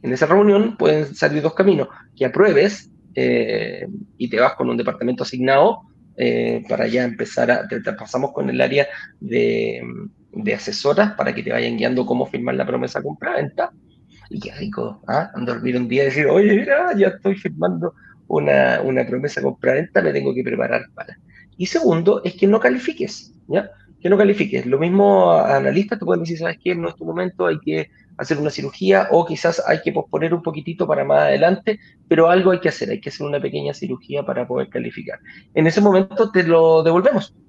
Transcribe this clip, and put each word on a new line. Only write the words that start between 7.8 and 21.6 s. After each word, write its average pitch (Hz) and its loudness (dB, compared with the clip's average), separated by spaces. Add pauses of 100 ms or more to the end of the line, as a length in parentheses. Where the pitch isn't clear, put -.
te 110 -8
pasamos 127 -6
con 143 -4
el 127 -2
área 139 2 (340)
de, 117 -2 (500)
de 107 -4
asesoras 151 -2
para - 0
que - -8
te 120 -6
vayan 117 -2
guiando 123 0
cómo 127 -2
firmar 127 -4
la 131 -2
promesa 127 -4
compra-venta. - -4 (580)
Y 208 -10
qué - -14
rico, - -10
¿ah? 147 -2
Dormir 123 -4
un 123 -2
día 123 0
y 139 2
decir, 139 0
"Oye, 202 4
mira, 294 2
ya 196 4
estoy 196 -2
firmando 170 -4 (320)
una, 139 2
una 127 0
promesa 127 -6
compra-venta, 135 0
me 156 0
tengo 139 -2
que 127 -4
preparar 117 -2 (120)
para". - -16 (400)
Y 180 -6